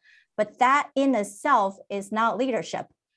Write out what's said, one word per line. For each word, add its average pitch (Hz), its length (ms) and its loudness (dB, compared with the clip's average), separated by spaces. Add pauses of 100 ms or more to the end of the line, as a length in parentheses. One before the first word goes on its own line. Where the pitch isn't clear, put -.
(360)
But 208 220 -4
that 269 380 2
in 269 180 2
itself 208 640 0 (120)
is 196 220 -8
not 214 280 0
leadership. 240 480 -4 (300)